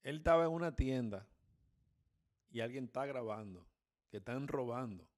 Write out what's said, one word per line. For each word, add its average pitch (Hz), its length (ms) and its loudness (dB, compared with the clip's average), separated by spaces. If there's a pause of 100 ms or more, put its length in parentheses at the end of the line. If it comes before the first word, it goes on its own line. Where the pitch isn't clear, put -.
Él 147 140 -4
estaba 165 260 8
en 165 80 4
una 165 240 0
tienda 123 500 0 (1200)
y 117 100 -6
alguien 123 240 -2
está 127 220 -4
grabando, 107 600 -6 (440)
que 107 80 -8
están 127 320 -4
robando. 120 580 -2 (100)